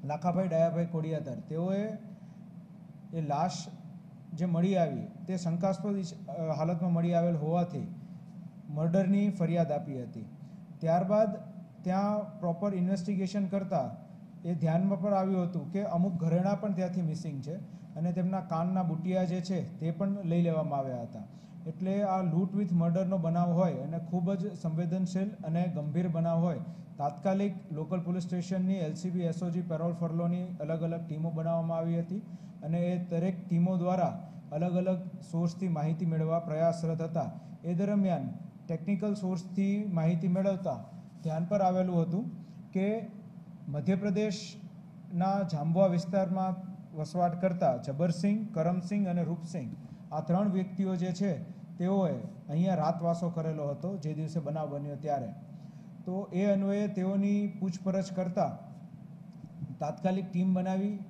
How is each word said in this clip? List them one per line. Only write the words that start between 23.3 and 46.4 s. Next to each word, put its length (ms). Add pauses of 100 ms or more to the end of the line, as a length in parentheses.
હોય 200
અને 260
ખૂબ 340
જ 200
સંવેદનશીલ 760 (140)
અને 320
ગંભીર 320
બનાવ 320
હોય, 200 (380)
તાત્કાલિક 560 (180)
લોકલ 300
પોલીસ 220
સ્ટેશનની 500
એલ 200
સી 160
બી, 100
એસ 240
ઓ 60
જી, 120
પેરોલ 320
ફરલોની 540 (120)
અલગ 220
અલગ 260
ટીમો 240
બનાવવામાં 460
આવી 220
હતી 220 (420)
અને 160
એ 260
દરેક 440
ટીમો 280
દ્વારા 540 (200)
અલગ 240
અલગ 440
સોર્સથી 480
માહિતી 380
મેળવવા 340
પ્રયાસરત 640
હતા. 300 (320)
એ 100
દરમિયાન 600 (340)
ટેકનિકલ 460
સોર્સથી 800
માહિતી 340
મેળવતા 580 (380)
ધ્યાન 220
પર 160
આવેલું 400
હતું 300 (400)
કે 360 (600)
મધ્યપ્રદેશના 1700
જાંબુઆ 460
વિસ્તારમાં 640 (440)